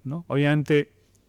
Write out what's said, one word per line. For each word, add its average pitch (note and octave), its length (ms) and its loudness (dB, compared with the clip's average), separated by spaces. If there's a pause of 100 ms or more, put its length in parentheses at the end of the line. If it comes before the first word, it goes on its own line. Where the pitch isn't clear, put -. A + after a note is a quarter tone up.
¿no? D#3 240 -10
Obviamente D3 640 0 (380)